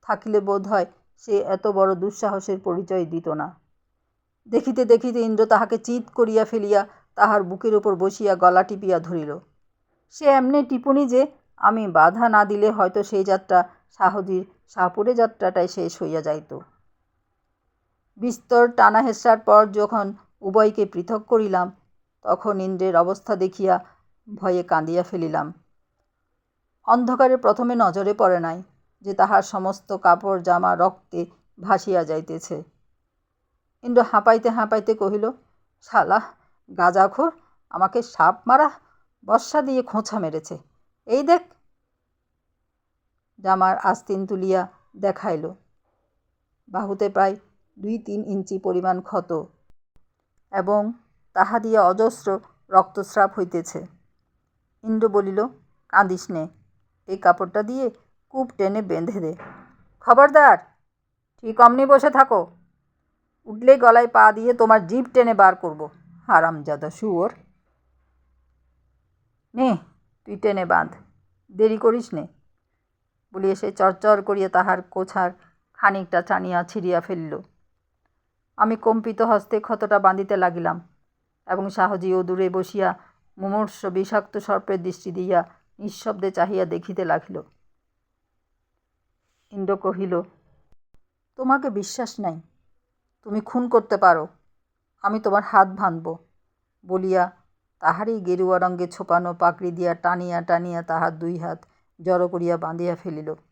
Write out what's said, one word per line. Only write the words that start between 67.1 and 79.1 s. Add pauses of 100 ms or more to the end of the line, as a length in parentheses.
নে, (480)
তুই
টেনে
বাঁধ, (640)
দেরি
করিস
নে।" (1040)
বলিয়া
সে
চরচর
করিয়া
তাহার
কোছার (440)
খানিকটা
টানিয়া
ছিঁড়িয়া
ফেলিল। (1200)
আমি
কম্পিত